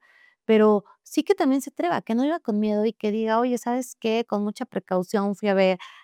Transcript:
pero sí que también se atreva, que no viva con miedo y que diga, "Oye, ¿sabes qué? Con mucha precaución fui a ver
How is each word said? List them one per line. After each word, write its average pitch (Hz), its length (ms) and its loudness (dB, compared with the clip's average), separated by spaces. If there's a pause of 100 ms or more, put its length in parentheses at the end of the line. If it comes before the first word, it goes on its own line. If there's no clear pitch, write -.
(460)
pero 214 400 4 (180)
sí - 200 -4
que 392 120 0
también 277 260 2
se 262 100 -14
atreva, 330 320 -4
que 220 120 -4
no 247 80 0
viva 320 180 -2
con 208 180 -2
miedo 214 260 0
y 226 80 0
que 214 180 -4
diga, 220 280 0
"Oye, 247 200 0
¿sabes 247 400 -4
qué? 226 280 -2
Con 208 160 -2
mucha 208 220 -6
precaución 196 720 -2
fui 208 140 -4
a 196 60 2
ver 185 240 4 (240)